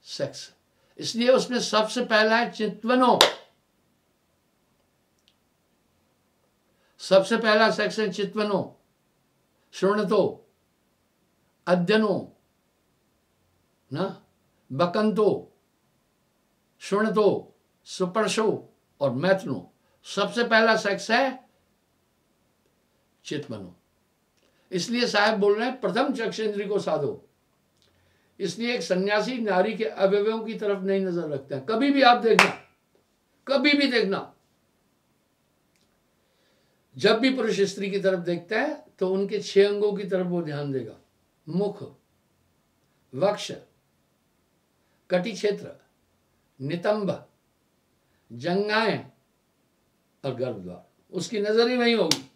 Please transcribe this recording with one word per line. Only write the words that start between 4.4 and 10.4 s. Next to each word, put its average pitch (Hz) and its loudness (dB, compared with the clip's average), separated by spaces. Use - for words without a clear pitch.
सबसे 190 4
पहला 214 4
sex 208 -2
है 202 -2
चित्वनो, 202 -4
श्रृणतो, 196 -2